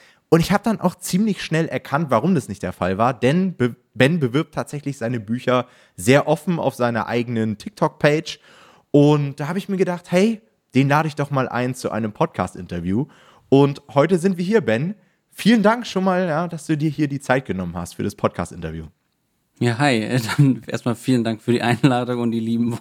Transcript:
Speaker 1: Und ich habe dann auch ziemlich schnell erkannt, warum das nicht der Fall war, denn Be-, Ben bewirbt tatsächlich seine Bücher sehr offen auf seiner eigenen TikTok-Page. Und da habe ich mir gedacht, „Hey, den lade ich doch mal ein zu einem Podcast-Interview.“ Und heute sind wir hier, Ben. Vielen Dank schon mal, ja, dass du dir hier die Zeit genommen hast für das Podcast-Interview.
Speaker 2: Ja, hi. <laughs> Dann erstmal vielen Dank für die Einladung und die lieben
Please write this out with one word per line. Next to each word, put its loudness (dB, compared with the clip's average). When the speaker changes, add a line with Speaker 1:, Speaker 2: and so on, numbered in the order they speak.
Speaker 1:
Und 6
ich 0
habe 0
dann -2
auch 0
ziemlich -2
schnell -2
erkannt, -4
warum 4
das 0
nicht -8
der -4
Fall -2
war, 2
denn 0
Be-, 0
Ben 4
bewirbt -2
tatsächlich -8
seine -4
Bücher 0
sehr 4
offen -2
auf -2
seiner -2
eigenen -2
TikTok-Page. -2
Und 4
da -6
habe -4
ich -8
mir -4
gedacht, -4
„Hey, 2
den 4
lade 2
ich -8
doch -4
mal -2
ein -4
zu -6
einem -4
Podcast-Interview.“ -4
Und 4
heute 4
sind 0
wir -4
hier, 2
Ben. 0
Vielen 2
Dank 2
schon -2
mal, 2
ja, -2
dass -12
du 0
dir 0
hier -2
die -6
Zeit 0
genommen -6
hast -10
für -6
das -4
Podcast-Interview. -6
Speaker 2:
Ja, 0
hi. 0
<laughs> -6
Dann 2
erstmal -4
vielen 0
Dank -4
für -2
die 0
Einladung 0
und 0
die -2
lieben -2